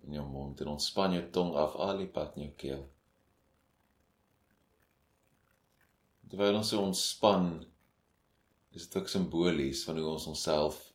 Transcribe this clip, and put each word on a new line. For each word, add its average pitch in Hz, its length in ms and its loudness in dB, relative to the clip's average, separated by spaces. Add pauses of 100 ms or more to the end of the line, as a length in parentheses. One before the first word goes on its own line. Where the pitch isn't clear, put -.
in 73 100 -10
jou 73 80 -4
mond 69 400 -10
en 73 80 -4
ontspan 92 400 2
jou 87 160 0
tong 87 220 2 (100)
af - 160 2
al 98 240 -2
die 92 80 -4
pad 73 300 -6
in 73 80 -8
jou 71 100 -14
keel. 69 280 -8 (3500)
Terwyl 101 320 4
ons 107 100 -2
so 107 80 2
ontspan, 95 720 4 (1200)
is 85 160 -16
dit - 80 -6
ook 92 160 -2
simbolies 85 720 0
van 80 160 -4
hoe 78 140 -2
ons 78 180 -8
onsself 76 480 0 (140)